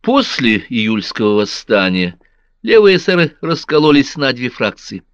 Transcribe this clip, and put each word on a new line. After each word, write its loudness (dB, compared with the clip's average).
После 0
июльского -2
восстания -2
левые 4
эсеры -2
раскололись 0
на -2
две -6
фракции. -8